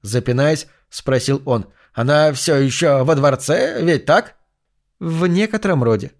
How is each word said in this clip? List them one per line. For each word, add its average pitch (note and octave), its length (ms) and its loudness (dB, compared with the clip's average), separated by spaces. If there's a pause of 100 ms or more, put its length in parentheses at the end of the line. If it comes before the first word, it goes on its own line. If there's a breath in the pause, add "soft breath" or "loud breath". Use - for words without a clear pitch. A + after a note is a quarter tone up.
запинаясь, B2+ 640 -2 (240 soft breath)
спросил C3+ 540 -2
он. A#2+ 220 -2 (260 soft breath)
«Она D3 400 2
все C#3+ 240 0
еще C3+ 480 2
во D#3 100 2
дворце, D3 680 0
ведь E3 220 0
так?» E3+ 320 0 (640)
«В E3 260 -2
некотором G3 560 0
роде». A2+ 380 0